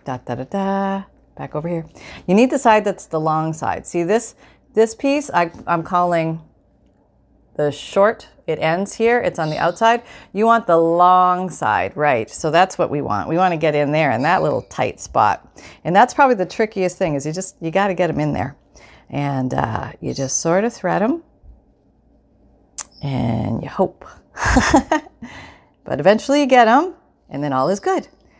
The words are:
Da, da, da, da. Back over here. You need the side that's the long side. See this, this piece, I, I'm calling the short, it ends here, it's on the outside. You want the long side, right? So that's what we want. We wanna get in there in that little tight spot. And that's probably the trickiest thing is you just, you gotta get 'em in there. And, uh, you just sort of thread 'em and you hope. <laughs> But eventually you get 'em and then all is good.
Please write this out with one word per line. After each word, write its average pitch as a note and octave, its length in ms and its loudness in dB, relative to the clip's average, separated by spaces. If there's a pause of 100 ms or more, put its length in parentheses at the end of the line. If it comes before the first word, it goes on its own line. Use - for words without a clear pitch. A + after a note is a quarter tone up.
Da, B2+ 140 -8
da, - 180 -8
da, - 80 -10
da. G3 600 -4 (320)
Back C#3 180 -12
over D#3 140 -6
here. E3 180 -6 (400)
You F3+ 80 2
need B3+ 160 4
the D4 80 -2
side G#3+ 260 4
that's - 220 -4
the D#3+ 140 -4
long D#3+ 320 -2
side. C3+ 340 -6
See F3 160 -4
this, G#3 320 -2 (400)
this A3 200 2
piece, C#4+ 360 -2
I, F3 200 0 (160)
I'm E3 160 0
calling E3 600 -2 (1120)
the D3 160 0
short, - 560 0 (180)
it D#3 120 -4
ends F3 360 -2
here, A#3 260 2
it's F3 180 -4
on D#3 120 -2
the - 80 -6
outside. A3+ 440 2 (300)
You G#3 140 0
want A3+ 200 2
the E3+ 100 4
long F3+ 760 4
side, G#2 460 -2
right? C#3 340 0
So - 200 -4
that's F3 280 2
what D#3+ 120 0
we C#3+ 120 -2
want. G2+ 260 -4
We D#3+ 80 -2
wanna F3+ 200 2
get D#3 180 2
in D3 160 2
there D3+ 220 2
in A#2 100 0
that D#3 200 2
little C3 200 -2
tight - 380 -6
spot. - 600 -2 (240)
And D#3+ 100 -2
that's A#3+ 200 4
probably C4 220 4
the F#3 100 -2
trickiest F#3+ 520 -4
thing E3 160 -2
is C#3+ 120 -4
you D#3 60 -4
just, F3+ 280 -10
you E3 100 -6
gotta F#3+ 240 0
get E3+ 160 0
'em D3 100 -2
in D3+ 120 0
there. C3+ 240 -6 (520)
And, C3+ 460 -4
uh, C3+ 460 -4
you C3 140 -6
just C3+ 260 -6
sort F3 240 0
of A#3 80 -4
thread F3 300 -4
'em D#4 200 -2 (1800)
and A#2+ 600 -2
you - 60 -12
hope. - 360 -4 (300)
<laughs> - 500 2 (1000)
But C3 140 -4
eventually G#3+ 420 4
you C#4+ 60 2
get B3 220 6
'em D#4 260 4 (360)
and C#3 120 -6
then D3 100 -2
all C3 160 2
is G3 120 -2
good. F#4 260 -2 (340)